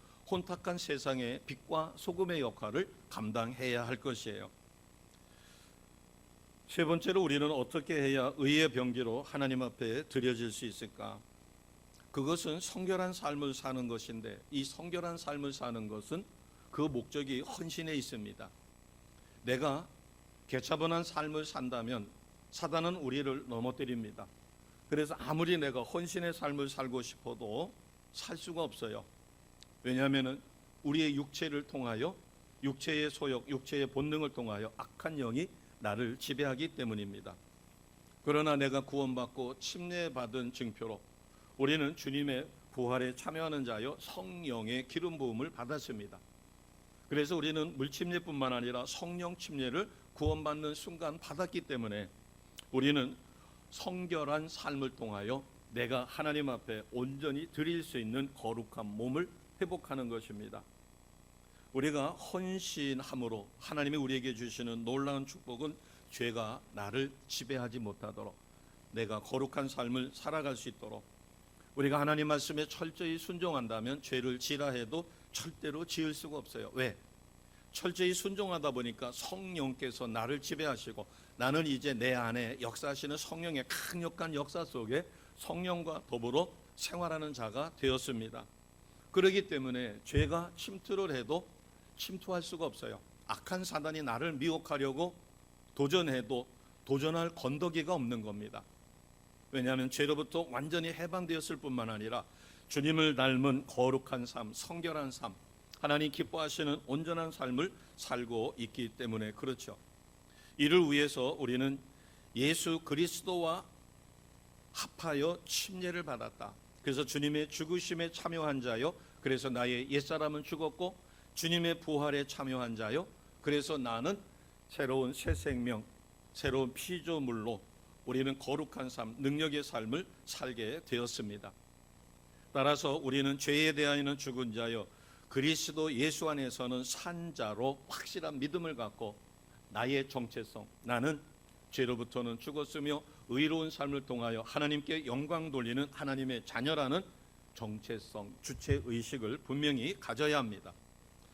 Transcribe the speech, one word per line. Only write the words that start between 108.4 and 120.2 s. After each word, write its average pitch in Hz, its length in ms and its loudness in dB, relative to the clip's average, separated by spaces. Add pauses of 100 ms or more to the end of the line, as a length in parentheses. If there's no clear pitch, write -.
있기 117 320 -4
때문에 110 420 -4
그렇죠. 123 460 -6 (800)
이를 151 340 8
위해서 143 480 4
우리는 135 400 2 (560)
예수 160 440 2
그리스도와 170 840 0 (1080)
합하여 160 720 0
침례를 180 580 -2
받았다. 117 500 -6 (300)
그래서 139 220 2
주님의 147 420 2
죽으심에 165 640 -2
참여한 156 500 0
자요, 123 320 2 (280)
그래서 131 280 2
나의 123 400 2
옛사람은 151 540 0